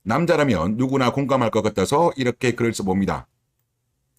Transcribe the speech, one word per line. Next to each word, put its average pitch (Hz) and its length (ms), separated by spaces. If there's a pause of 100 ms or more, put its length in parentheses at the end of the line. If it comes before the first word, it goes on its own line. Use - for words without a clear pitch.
남자라면 123 720
누구나 131 340
공감할 127 400
것 107 120
같아서 107 540
이렇게 123 360
글을 117 220
써봅니다. 92 520 (920)